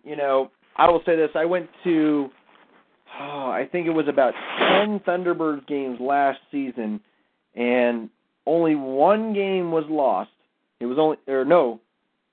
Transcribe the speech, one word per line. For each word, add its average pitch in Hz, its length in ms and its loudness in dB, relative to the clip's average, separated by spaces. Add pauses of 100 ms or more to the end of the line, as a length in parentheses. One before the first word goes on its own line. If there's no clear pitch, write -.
you 147 120 -12
know, 135 340 0 (280)
I 160 120 6
will 165 160 2
say 170 100 2
this. 156 200 0
I 160 100 0
went 175 240 -2 (140)
to, 151 480 0 (880)
oh, 143 300 -8
I 120 220 -4
think 175 140 -4
it 165 60 0
was 156 180 0
about 135 240 2 (260)
ten 202 400 2
Thunderbirds 170 680 -2
games 135 340 -4
last 139 380 0 (120)
season, 120 480 -6 (560)
and 120 540 0 (360)
only 160 300 2
one 160 580 0
game 190 380 -2
was 160 160 -2
lost. 131 440 -2 (500)
It 120 40 -6
was 127 140 -4
only, 156 180 2 (120)
or 135 160 0
no, 139 340 2 (540)